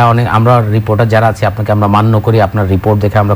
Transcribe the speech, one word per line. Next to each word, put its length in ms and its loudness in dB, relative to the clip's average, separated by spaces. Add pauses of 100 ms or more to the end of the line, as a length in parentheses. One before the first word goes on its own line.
(120)
অনেক, 140 0 (100)
আমরা 180 2 (220)
রিপোর্টার 380 0
যারা 180 2
আছি 180 -10
আপনাকে 220 -6
আমরা 240 0
মান্য 240 2
করি, 180 0 (100)
আপনার 160 -4 (100)
রিপোর্ট 300 0
দেখে 140 -2
আমরা 180 0